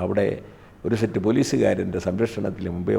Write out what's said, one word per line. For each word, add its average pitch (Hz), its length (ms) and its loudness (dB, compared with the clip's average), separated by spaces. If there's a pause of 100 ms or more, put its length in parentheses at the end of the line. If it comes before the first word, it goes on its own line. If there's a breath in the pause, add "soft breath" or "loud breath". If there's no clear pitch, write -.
അവിടെ 98 240 2 (580 loud breath)
ഒരു 113 160 0
സെറ്റ് 104 240 0
പോലീസുകാരൻ്റെ 101 840 2
സംരക്ഷണത്തിൽ 98 580 -2 (100)
മുമ്പേ 90 240 0